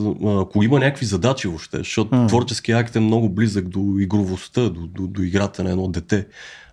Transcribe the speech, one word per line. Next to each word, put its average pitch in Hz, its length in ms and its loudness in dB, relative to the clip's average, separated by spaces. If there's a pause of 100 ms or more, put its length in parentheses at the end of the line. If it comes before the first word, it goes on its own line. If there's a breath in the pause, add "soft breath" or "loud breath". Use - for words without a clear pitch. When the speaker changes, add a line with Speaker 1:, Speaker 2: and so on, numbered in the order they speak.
(240)
Speaker 1:
а, 101 180 2
ако 104 200 2
има 131 160 4
някакви 135 280 0
задачи 98 420 0
въобще, - 300 -8
защото 110 360 -2
Speaker 2:
М. 123 120 4
Speaker 1:
творческият 117 540 2
акт 113 160 -2
е 113 40 2
много 110 280 4
близък 98 400 0
до 98 300 -2
игровостта, 98 640 0
до, 85 240 -2
до, 92 200 -8
до 98 160 -4
играта 95 420 -2
на 92 60 -2
едно 92 180 -2
дете. 92 380 -2 (460 loud breath)